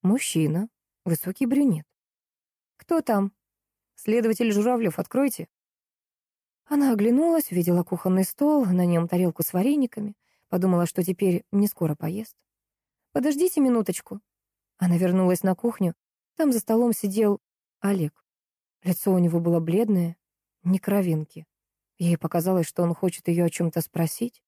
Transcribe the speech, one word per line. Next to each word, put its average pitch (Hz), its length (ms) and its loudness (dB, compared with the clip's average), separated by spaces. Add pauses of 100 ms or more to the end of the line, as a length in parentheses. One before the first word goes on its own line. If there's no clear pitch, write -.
Мужчина. 185 640 0 (360)
Высокий 185 420 -4
брюнет. 240 400 0 (880)
«Кто - 240 -2
там?» 196 320 -2 (600)
«Следователь 220 580 0
Журавлев, 220 460 0
откройте». 240 500 -2 (1160)
Она 285 260 2
оглянулась, 269 580 2
увидела 175 320 2
кухонный 185 420 0
стол, 285 420 0
на 180 180 2
нем 170 240 0
тарелку 175 340 0
с - 120 -6
варениками. 220 600 -2 (340)
Подумала, 180 360 2
что 175 180 -4
теперь 180 480 -2
не 202 160 2
скоро 160 280 -4
поест. 180 420 -10 (760)
«Подождите 302 480 0
минуточку». 226 600 0 (560)
Она 175 220 2
вернулась 180 440 2
на 185 120 0
кухню. 196 400 -4 (420)
Там 302 160 0
за 226 80 0
столом 233 320 0
сидел 202 480 0 (400)
Олег. 190 420 -2 (600)
Лицо 180 300 0
у 185 60 4
него 175 220 2
было 170 200 2
бледное, 175 560 0 (460)
ни 180 140 0
кровинки. 170 720 -2 (520)
Ей 170 200 0
показалось, 175 480 -2
что - 160 -4
он 170 120 0
хочет - 340 -4
ее 170 180 2
о 165 40 0
чем-то 170 300 -4
спросить. - 680 -6